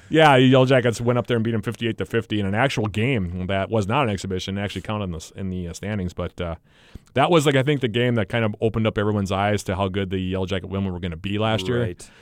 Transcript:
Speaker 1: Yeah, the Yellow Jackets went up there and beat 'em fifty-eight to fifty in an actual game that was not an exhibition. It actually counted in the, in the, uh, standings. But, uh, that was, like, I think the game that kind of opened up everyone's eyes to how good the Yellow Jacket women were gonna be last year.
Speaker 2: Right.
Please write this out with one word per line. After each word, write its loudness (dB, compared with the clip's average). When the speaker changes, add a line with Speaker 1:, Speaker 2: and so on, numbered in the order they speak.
Speaker 1:
Yeah, 8
the 8
Yellow 8
Jackets 2
went 0
up -2
there 0
and 0
beat -2
'em 0
fifty-eight -4
to -4
fifty -2
in -2
an -2
actual 0
game -2
that -2
was 0
not 0
an 0
exhibition. -4
It -4
actually -6
counted -6
in -6
the, -10
in -6
the, -6
uh, -10
standings. -6
But, -8
uh, -4
that 2
was, 4
like, 4
I 4
think 0
the 0
game 0
that 0
kind 0
of -4
opened 0
up 0
everyone's 0
eyes 0
to -4
how 0
good -2
the -2
Yellow -2
Jacket -4
women -2
were -6
gonna -4
be -6
last 0
year. 0
Speaker 2:
Right. -8